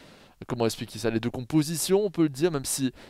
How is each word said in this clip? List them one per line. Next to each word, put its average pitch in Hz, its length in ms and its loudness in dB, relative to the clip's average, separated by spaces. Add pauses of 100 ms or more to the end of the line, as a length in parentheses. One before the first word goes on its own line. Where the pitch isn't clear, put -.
(460)
comment 117 200 0
expliquer 113 320 -4
ça ? 110 100 0
Les 113 120 0
deux 117 100 -2
compositions, 156 760 2
on 196 60 -2
peut 165 140 2
le 156 40 2
dire, 147 220 0
même 139 160 -4
si 131 260 0 (180)